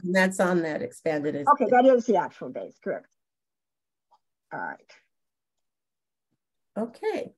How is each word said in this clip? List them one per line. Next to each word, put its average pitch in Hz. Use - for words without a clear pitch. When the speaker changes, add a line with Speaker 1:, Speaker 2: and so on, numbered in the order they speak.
Speaker 1:
and 180
that's 190
on 180
that 156
expanded 151
Speaker 2:
Okay, 143
Speaker 1:
agenda. 247
Speaker 2:
that 254
is 233
the 208
actual -
dates, -
correct. -
All 151
right. 85
Speaker 1:
Okay. 240